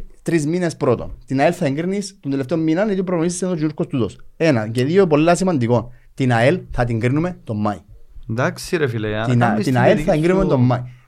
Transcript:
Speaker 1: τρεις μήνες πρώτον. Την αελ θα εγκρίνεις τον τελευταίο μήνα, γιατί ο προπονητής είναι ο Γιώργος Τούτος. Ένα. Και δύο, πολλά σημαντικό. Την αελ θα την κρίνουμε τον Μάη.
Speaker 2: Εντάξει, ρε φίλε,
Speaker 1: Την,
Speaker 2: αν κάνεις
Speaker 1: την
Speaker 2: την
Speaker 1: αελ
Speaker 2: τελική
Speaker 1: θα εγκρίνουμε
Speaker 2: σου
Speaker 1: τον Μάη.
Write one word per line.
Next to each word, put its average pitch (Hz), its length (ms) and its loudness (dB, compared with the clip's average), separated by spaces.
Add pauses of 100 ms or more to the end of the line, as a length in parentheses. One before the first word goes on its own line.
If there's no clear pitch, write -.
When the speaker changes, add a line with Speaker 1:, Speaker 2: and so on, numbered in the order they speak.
(220)
Speaker 1:
τρεις 165 260 0
μήνες 175 280 -2
πρώτον. 110 500 -2
Την 131 160 -2
αελ 170 160 4
θα 170 80 -2
εγκρίνεις 175 540 -4
τον 139 120 -6
τελευταίο 139 260 -2
μήνα, 160 280 0
γιατί 196 140 -2
ο 196 40 -2
προπονητής 175 380 -2
είναι 185 100 -2
ο 180 40 -2
Γιώργος 156 320 -4
Τούτος. 110 300 -2 (200)
Ένα. 127 300 2
Και 117 180 -2
δύο, 185 220 4
πολλά 156 280 4
σημαντικό. 123 560 0 (220)
Την 127 200 0
αελ 120 260 4 (120)
θα 127 120 -2
την 117 160 -2
κρίνουμε 151 440 -2
τον 110 140 -6
Μάη. 104 200 -2 (520)
Speaker 2:
Εντάξει, 143 480 -4
ρε 151 100 0
φίλε, 113 200 -4
Speaker 1:
Την, 107 100 -4 (140)
Speaker 2:
αν 120 80 4
κάνεις 110 240 2
Speaker 1:
την 131 100 2
Speaker 2:
την 127 80 2
Speaker 1:
αελ 135 80 4
Speaker 2:
τελική 180 200 2
Speaker 1:
θα 185 40 2
εγκρίνουμε 175 300 2
Speaker 2:
σου 180 60 0
Speaker 1:
τον 139 120 2
Μάη. 123 200 2 (260)